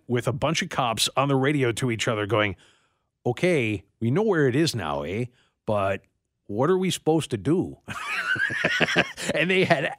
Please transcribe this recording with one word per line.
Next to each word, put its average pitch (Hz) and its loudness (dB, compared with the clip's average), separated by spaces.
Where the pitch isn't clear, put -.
with 123 0
a 123 0
bunch 156 0
of 170 -6
cops 117 0
on 135 2
the 139 4
radio 131 2
to 123 -2
each 107 -2
other 104 0
going, 104 2
"Okay, 123 0
we 113 0
know 165 2
where 165 4
it 120 2
is 156 2
now, 76 -4
eh? 101 -4
But 98 0
what 123 0
are 190 4
we 185 0
supposed 156 0
to 120 -2
do?" 101 0
<laughs> - -16
And 165 0
they 185 2
had 160 0